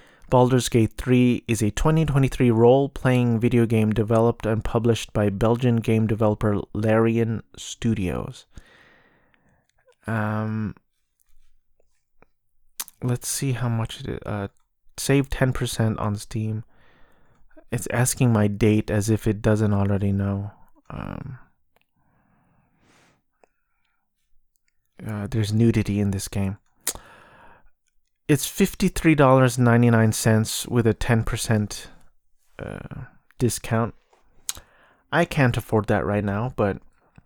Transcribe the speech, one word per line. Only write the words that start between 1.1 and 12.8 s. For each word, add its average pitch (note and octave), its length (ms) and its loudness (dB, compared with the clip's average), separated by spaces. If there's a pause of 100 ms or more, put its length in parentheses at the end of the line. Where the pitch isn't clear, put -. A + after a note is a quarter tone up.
is A2+ 160 -2
a G#2 80 0
twenty D#3+ 340 2
twenty-three C3+ 460 2
role-playing B2 880 4
video A#2 260 2
game A2 260 0
developed A2+ 540 0
and A2 180 -2
published A2+ 480 0
by G#2 180 0
Belgian A#2 480 0
game A2+ 280 0
developer G#2+ 560 0 (120)
Larian A2+ 680 0 (160)
Studios. G2 880 -6 (1600)
Um, A2 680 -4 (2250)